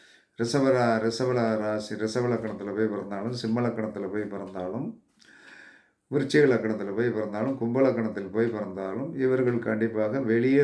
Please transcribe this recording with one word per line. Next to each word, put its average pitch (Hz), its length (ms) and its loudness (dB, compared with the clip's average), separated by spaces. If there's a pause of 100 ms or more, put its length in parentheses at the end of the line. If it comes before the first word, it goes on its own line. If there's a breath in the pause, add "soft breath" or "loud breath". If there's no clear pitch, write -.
(400 soft breath)
ரிஷப 120 300 2
ரா-, 120 300 4
ரிஷப 117 340 0
ரா-, 113 240 2
ராசி, 107 380 -4
ரிஷப 110 320 -2
லக்கணத்துல 104 480 -2
போய் 110 120 2
பிறந்தாலும், 101 460 -6
சிம்ம 117 280 -2
லக்கணத்துல 107 500 -4
போய் 104 120 -2
பிறந்தாலும், 95 640 -8 (1200 loud breath)
விருச்சிக 143 340 4
லக்கணத்துல 107 500 2
போய் 120 140 0
பிறந்தாலும், 107 480 -2
கும்ப 117 240 0
லக்கணத்தில் 107 520 0
போய் 113 140 2
பிறந்தாலும், 104 720 -6
இவர்கள் 127 400 2
கண்டிப்பாக 110 600 0
வெளியே 127 440 4